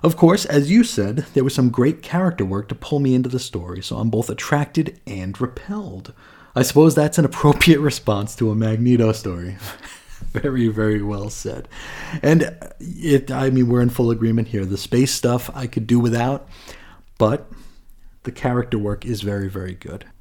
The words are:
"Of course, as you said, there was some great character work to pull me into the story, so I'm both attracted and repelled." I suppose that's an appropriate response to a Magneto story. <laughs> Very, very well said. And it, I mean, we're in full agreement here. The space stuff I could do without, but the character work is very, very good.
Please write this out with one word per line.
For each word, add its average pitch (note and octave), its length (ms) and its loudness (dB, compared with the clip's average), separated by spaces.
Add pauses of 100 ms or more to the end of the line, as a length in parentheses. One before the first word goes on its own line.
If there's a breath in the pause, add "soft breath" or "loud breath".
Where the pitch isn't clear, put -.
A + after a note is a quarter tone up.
"Of E3 140 2
course, F3 260 6
as D3 260 2
you A3+ 140 6
said, A#2 500 -2
there C3 120 2
was C3+ 100 -2
some B2+ 140 4
great B2+ 320 0
character F3 420 -2
work G2 240 -4
to - 80 -6
pull - 240 -4
me C3 160 2
into B2+ 140 0
the B2+ 100 -4
story, F2+ 420 -10
so - 140 -10
I'm A2+ 140 0
both A2 200 0
attracted D3 800 -2
and F#2+ 320 -8
repelled." C3+ 760 -8 (440 loud breath)
I C3 60 2
suppose D3+ 300 6
that's D3+ 240 2
an E3 60 4
appropriate D3 560 4
response A2 560 -2
to A2 160 0
a G#2 40 -2
Magneto A2 580 2
story. F2+ 480 -6
<laughs> - 40 -14 (680 loud breath)
Very, B2+ 360 0
very G#2+ 340 0
well G2+ 280 -6
said. - 400 -10 (520 loud breath)
And D#3 360 4 (220)
it, C#3+ 520 0
I C3 180 0
mean, B2+ 200 4
we're B2 120 4
in B2 80 4
full A#2 220 0
agreement A2+ 380 0
here. G2+ 160 -4
The G2 120 -4
space B2 360 0
stuff A#2+ 400 -2
I C3 120 -8
could A2+ 220 -6
do A#2+ 100 4
without, A#2+ 520 0 (680 loud breath)
but A#2 320 0 (760 soft breath)
the - 100 -10
character B2 440 -2
work G#2 280 -6
is A2+ 160 -6
very, G2+ 280 -4
very F#2 260 -10
good. F#2 280 -14 (180)